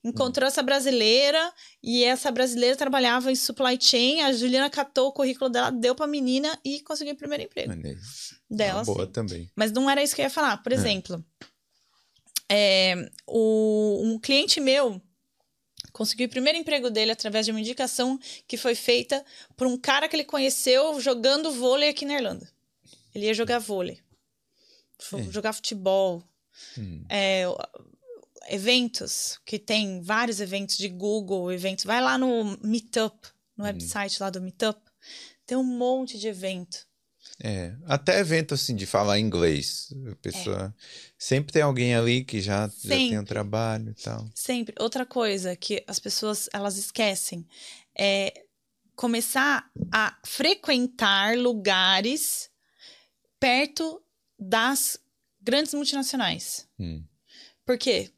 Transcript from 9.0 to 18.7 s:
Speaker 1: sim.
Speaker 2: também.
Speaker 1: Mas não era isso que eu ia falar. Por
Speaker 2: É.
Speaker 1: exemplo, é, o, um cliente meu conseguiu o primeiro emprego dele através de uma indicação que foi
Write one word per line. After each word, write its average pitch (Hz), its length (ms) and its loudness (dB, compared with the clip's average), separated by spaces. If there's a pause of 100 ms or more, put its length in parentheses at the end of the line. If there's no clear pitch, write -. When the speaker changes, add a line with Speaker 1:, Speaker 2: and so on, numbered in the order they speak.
Speaker 1:
sim. 185 80 -14
Speaker 2:
também. 90 420 -6
Speaker 1:
Mas 214 160 0
não 262 180 0
era 277 140 2
isso 285 120 0
que 285 60 -2
eu 269 40 2
ia 269 40 0
falar. 262 280 0
Por 247 160 -2
Speaker 2:
É. - 20 2
Speaker 1:
exemplo, 185 480 -2 (1300)
é, 190 600 4 (160)
o, 214 760 2
um 226 160 0
cliente 285 400 4
meu 262 420 2 (920)
conseguiu 220 340 -2
o - 20 -6
primeiro 277 280 0
emprego 302 320 0
dele 220 240 0
através 220 320 -2
de 220 60 -2
uma 214 100 -2
indicação 254 580 -2 (260)
que 240 120 -6
foi 240 180 0